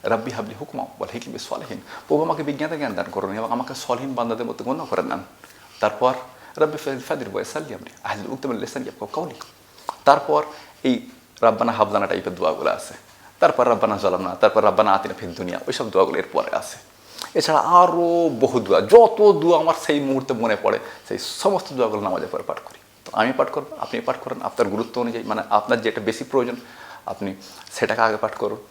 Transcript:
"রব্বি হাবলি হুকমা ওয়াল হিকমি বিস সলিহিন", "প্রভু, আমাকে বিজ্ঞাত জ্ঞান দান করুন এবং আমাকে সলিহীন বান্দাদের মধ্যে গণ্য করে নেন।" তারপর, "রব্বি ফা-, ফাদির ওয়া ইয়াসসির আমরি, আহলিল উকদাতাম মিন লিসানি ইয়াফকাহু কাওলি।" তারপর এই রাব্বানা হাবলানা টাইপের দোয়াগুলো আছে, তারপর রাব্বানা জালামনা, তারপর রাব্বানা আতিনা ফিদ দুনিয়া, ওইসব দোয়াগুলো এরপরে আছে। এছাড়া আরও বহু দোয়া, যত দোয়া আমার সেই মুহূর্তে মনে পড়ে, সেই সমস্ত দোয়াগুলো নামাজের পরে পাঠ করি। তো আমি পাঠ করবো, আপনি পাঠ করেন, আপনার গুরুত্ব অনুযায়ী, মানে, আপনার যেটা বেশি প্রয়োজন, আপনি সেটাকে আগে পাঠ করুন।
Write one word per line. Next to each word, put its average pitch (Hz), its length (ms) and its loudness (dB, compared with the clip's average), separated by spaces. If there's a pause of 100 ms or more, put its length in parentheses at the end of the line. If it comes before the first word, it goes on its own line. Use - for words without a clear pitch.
"রব্বি 110 280 -2
হাবলি 110 280 -10
হুকমা - 240 -10
ওয়াল - 300 -10
হিকমি - 200 -12
বিস - 140 -12
সলিহিন", - 340 -10 (260)
"প্রভু, 151 160 2
আমাকে 160 200 -2
বিজ্ঞাত 147 300 -4
জ্ঞান 143 200 -6
দান 90 180 -4
করুন 98 260 -4
এবং 110 140 -4
আমাকে 127 240 -4
সলিহীন 127 380 -6
বান্দাদের 117 320 -4
মধ্যে 113 200 -8
গণ্য 147 200 -6
করে - 180 -2
নেন।" - 160 -6 (600)
তারপর, 123 340 0 (440)
"রব্বি 151 200 0
ফা-, 135 300 -6
ফাদির 135 200 -6
ওয়া 98 140 -4
ইয়াসসির 147 340 -10
আমরি, - 160 -16 (120)
আহলিল 104 220 -8
উকদাতাম 131 260 -6
মিন 113 80 -4
লিসানি 123 260 -8
ইয়াফকাহু 139 400 -8
কাওলি।" 180 100 -12 (680)
তারপর 147 380 4 (400)
এই 127 260 0 (320)
রাব্বানা 117 300 4
হাবলানা 104 360 2
টাইপের 90 280 -4
দোয়াগুলো 80 360 0
আছে, - 220 -6 (460)
তারপর 131 300 4
রাব্বানা 107 280 2
জালামনা, 92 380 -2
তারপর 107 280 4
রাব্বানা 104 300 4
আতিনা 95 200 -2
ফিদ - 160 -10
দুনিয়া, 87 380 -6
ওইসব - 220 -4
দোয়াগুলো 92 300 2
এরপরে - 360 -4
আছে। - 220 -6 (640)
এছাড়া 156 200 2
আরও 170 680 6 (100)
বহু 135 200 2
দোয়া, 98 220 4
যত 208 600 8
দোয়া 165 180 6
আমার 160 140 2 (120)
সেই 147 140 2
মুহূর্তে 135 340 -2
মনে 113 300 0
পড়ে, 104 160 2 (280)
সেই 104 100 -6
সমস্ত - 560 -2
দোয়াগুলো 113 280 0
নামাজের 92 260 -4
পরে - 160 -6
পাঠ - 220 -6
করি। - 140 -20 (260)
তো - 80 -18
আমি 110 240 2
পাঠ 139 140 0
করবো, - 240 -8
আপনি - 260 -8
পাঠ 127 200 -2
করেন, 117 200 -8
আপনার 107 260 -2
গুরুত্ব 113 340 -4
অনুযায়ী, 117 220 -4
মানে, 107 260 -4
আপনার 110 320 2
যেটা 113 200 -2
বেশি 110 220 -4
প্রয়োজন, 123 320 -2 (500)
আপনি 98 300 -8 (360)
সেটাকে 113 300 0
আগে 110 160 4
পাঠ 107 180 -2
করুন। 107 220 -4 (140)